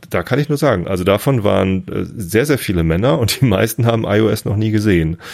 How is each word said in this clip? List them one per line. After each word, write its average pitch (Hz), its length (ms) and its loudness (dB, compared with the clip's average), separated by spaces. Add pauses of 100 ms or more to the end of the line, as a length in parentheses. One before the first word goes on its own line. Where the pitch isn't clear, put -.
(100)
da 87 120 -2
kann 123 160 -4
ich 147 120 -2
nur 143 80 -2
sagen, 110 280 0
also 92 160 -2
davon 104 400 2
waren, 95 460 0
äh, 98 160 -4
sehr, 107 400 -2
sehr 143 140 0
viele 87 260 0
Männer 98 340 2
und 113 220 -2
die 135 60 4
meisten 113 400 0
haben 113 180 0
I 104 160 2
O 110 80 4
S 107 160 -2
noch 101 120 -2
nie 107 140 0
gesehen. 90 460 2 (180)